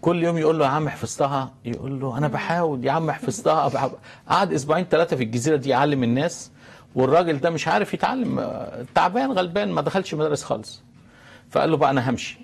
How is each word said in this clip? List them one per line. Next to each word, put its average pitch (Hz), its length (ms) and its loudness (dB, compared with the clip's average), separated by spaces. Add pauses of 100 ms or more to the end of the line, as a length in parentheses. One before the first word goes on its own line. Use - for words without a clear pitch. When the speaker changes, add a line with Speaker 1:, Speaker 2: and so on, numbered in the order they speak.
Speaker 1:
كل 170 220 2
يوم 170 140 0
يقول 160 220 2
له: 147 60 4
"يا 131 40 4
عم 147 200 0
حفظتها"، 139 640 -2 (120)
يقول 127 340 -6
له: 131 180 -4
"أنا 147 100 0
Speaker 2:
مم. 123 60 -2
Speaker 1:
بحاول 151 520 -2
يا 135 60 2
عم، 156 200 0
حفظتها". 156 560 0
بحاول. 131 240 -2 (380)
قعد 175 240 2
أسبوعين 156 320 0
ثلاثة 170 300 2
في 127 80 -2
الجزيرة 120 320 0
دي 135 140 -2
يعلم 135 340 4
الناس، 131 480 0 (440)
والراجل 147 440 4
ده 160 100 2
مش 160 180 -4
عارف 190 260 0
يتعلم، 185 560 -2 (460)
تعبان 196 360 2
غلبان، 185 400 -2
ما 156 100 0
دخلش 170 320 -2
مدارس 151 300 -2
خالص. - 380 -8 (680)
فقال 143 220 2
له 156 60 2
بقى: 139 140 4
"أنا 131 180 0
همشي - 340 -4